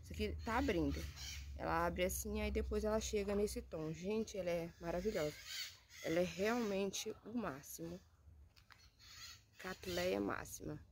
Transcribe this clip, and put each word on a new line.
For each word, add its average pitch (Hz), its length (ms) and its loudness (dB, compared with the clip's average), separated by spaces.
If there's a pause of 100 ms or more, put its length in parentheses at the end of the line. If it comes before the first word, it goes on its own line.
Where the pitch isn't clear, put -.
Isso - 100 -10
aqui 208 300 -2
tá 226 140 2
abrindo. 170 440 4 (560)
Ela 165 280 2
abre 175 180 2
assim, 208 380 0
aí 214 100 2
depois 214 320 0
ela 214 160 4
chega 208 340 0
nesse 208 280 2
tom. 160 320 -4
Gente, 208 440 -2
ela 180 120 0
é 170 200 0 (120)
maravilhosa. 170 540 0 (680)
Ela 160 160 4
é 180 40 6
realmente 202 920 2 (100)
o 220 120 -4
máximo. 170 640 -6 (1600)
Catleia 185 640 0
máxima. - 580 -2 (140)